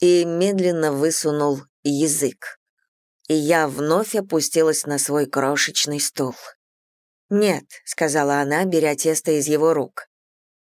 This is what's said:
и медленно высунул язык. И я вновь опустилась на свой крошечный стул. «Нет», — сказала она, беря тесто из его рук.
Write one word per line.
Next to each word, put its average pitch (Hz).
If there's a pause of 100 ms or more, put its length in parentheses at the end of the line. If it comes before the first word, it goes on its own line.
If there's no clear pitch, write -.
и 175
медленно 175
высунул 147 (220)
язык. 143 (720)
И 156
я 156
вновь 156
опустилась 160
на 143
свой 143
крошечный 143
стул. 131 (960)
«Нет», — 202 (220)
сказала 143
она, 151
беря 160
тесто 160
из 147
его 151
рук. - (540)